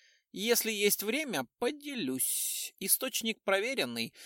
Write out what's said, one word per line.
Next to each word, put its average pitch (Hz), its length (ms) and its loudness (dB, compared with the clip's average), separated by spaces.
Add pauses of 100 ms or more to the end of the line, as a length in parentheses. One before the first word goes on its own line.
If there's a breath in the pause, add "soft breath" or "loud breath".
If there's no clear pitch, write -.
(320 soft breath)
«Если 220 400 2
есть 202 300 4
время, 240 440 -2 (120)
поделюсь. 247 1200 -2
Источник 226 640 -2
проверенный, 202 680 0 (140)